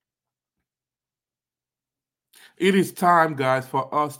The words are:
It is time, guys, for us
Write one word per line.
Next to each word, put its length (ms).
It 180
is 160
time, 440
guys, 300
for 300
us 240